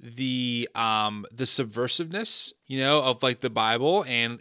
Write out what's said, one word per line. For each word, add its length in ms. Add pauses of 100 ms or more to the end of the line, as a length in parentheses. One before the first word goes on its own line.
the, 760
um, 560
the 100
subversiveness, 1120 (160)
you 100
know, 240
of, 180
like, 200
the 100
Bible 560
and, 340